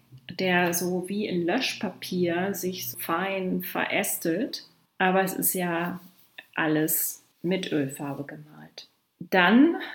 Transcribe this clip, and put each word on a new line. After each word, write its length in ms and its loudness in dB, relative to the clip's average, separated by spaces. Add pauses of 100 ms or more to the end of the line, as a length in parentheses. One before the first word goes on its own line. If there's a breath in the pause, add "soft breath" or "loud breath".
(400)
der 340 2
so 360 -2
wie 180 -4
in 180 0
Löschpapier 1080 -2
sich 360 -6
so 80 -12
fein 640 -2
verästelt. 1040 -2 (360)
Aber 220 4
es 120 0
ist 200 0
ja 460 -2 (560)
alles 720 0 (160)
mit 320 -2
Ölfarbe 500 -4
gemalt. 640 -18 (320)
Dann 560 6 (200 loud breath)